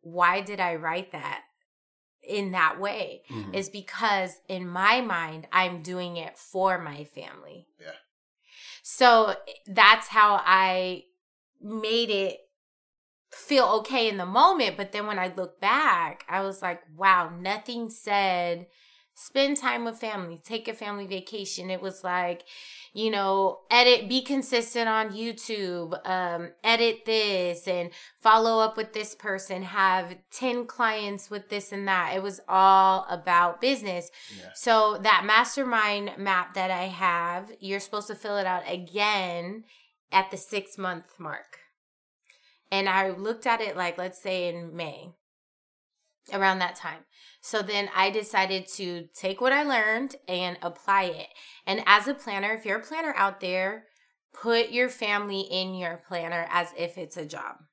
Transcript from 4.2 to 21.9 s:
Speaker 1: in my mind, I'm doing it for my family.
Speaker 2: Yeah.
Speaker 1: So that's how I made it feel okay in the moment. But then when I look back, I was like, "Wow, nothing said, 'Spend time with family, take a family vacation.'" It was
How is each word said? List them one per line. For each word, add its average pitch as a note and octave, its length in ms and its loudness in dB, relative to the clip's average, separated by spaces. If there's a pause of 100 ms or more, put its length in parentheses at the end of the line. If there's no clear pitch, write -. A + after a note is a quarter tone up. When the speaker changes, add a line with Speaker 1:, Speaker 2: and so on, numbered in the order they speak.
Speaker 1:
in F3+ 200 -8
my G3 340 4
mind, E3 500 -6
I'm F3+ 300 2
doing F3 360 -8
it E3 200 -12
for F#3 400 0
my D3 280 -10
family. - 600 -18 (160)
Speaker 2:
Yeah. D#2+ 120 -14 (920)
Speaker 1:
So A3+ 500 6 (320)
that's G#3+ 440 8
how G#3 360 6
I F#3 600 2 (540)
made A3 520 -2
it F#3+ 260 -2 (960)
feel - 340 2 (140)
okay A#3 280 -2
in G3+ 100 -4
the F3+ 100 -4
moment. C4 500 4
But G3 140 -6
then G#3 160 -6
when G#3 100 -4
I F3+ 180 -4
look F#3 240 -8
back, G3+ 680 0
I F#3+ 120 -2
was G3 200 -6
like, F3 200 -6 (140)
"Wow, F3+ 340 4
nothing G#3+ 600 -6
said, F3+ 760 0 (500)
'Spend C#4 400 0
time A#3+ 280 -2
with A3+ 120 -6
family, F#3 460 -8
take A3+ 240 -8
a A3+ 60 -8
family G3+ 340 -10
vacation.'" F#3+ 640 -8
It F#3 100 -6
was F#3+ 220 -10